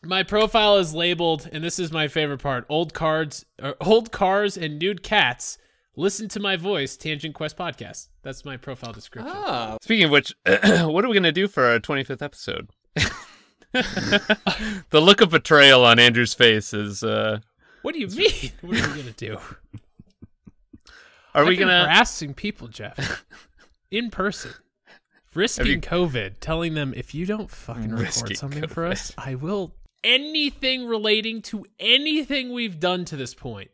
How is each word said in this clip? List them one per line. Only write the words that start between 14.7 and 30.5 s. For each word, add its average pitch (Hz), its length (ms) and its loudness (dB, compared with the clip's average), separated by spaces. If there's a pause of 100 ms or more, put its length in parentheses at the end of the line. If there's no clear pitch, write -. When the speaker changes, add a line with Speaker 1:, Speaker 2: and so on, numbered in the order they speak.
Speaker 3:
look 196 200 8
of 190 100 6
betrayal 139 540 8
on 117 140 8
Andrew's 120 340 6
face 110 400 4
is, 104 300 -6
uh, 107 360 -2 (420)
Speaker 1:
What 302 120 -8
do 330 60 -8
you 208 80 -6
mean? 226 500 -2
<laughs> - 40 -20
What 180 200 -6
are 151 120 -4
we 143 80 -10
gonna 123 100 -14
do? 107 260 -12 (2000)
Speaker 3:
Are 147 80 4
Speaker 1:
I've 160 40 6
Speaker 3:
we 180 100 4
Speaker 1:
been 190 100 2
Speaker 3:
gonna 180 180 4
Speaker 1:
harassing 160 480 2
people, 208 340 -10
Jeff, - 580 -10 (320)
<laughs> - 340 -20
in 226 180 -4
person, - 420 -6 (840)
risking 180 300 -2
Speaker 3:
Have 147 100 2
you 170 60 -4
Speaker 1:
covid, 131 580 -4
telling 160 340 -4
them, 143 220 -6
"If - 180 -12
you 160 120 -6
don't 214 240 -6
fucking 110 420 -10
record 113 140 -4
Speaker 3:
Risking - 300 -6
Speaker 1:
something 147 320 -8
for 165 180 -6
us, 190 260 -6
Speaker 3:
covid. - 160 -14
Speaker 1:
I 135 80 -8
will." 170 400 -6 (280)
Anything 262 840 0